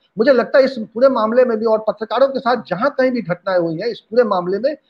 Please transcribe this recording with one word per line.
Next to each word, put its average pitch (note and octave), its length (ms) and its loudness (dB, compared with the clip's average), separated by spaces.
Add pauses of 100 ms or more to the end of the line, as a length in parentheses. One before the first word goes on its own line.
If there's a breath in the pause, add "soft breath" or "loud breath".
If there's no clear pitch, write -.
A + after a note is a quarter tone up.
(180)
मुझे A#3+ 160 4
लगता A#3 240 2
है C4+ 60 2
इस C4 140 -2
पूरे A#3 320 0
मामले A#3+ 360 2
में A3+ 120 -2
भी A3 80 -2
और A3 140 2
पत्रकारों A3 480 -2
के C4+ 120 -2
साथ A#3 280 -2
जहां G#3 220 -2
कहीं C4 220 0
भी A#3+ 100 -4
घटनाएं F3+ 380 -2
हुई E3 180 -2
हैं, G#3 100 -6
इस G#3+ 120 -8
पूरे A#3+ 240 0
मामले F#3+ 360 -2
में C#4+ 180 -2 (120)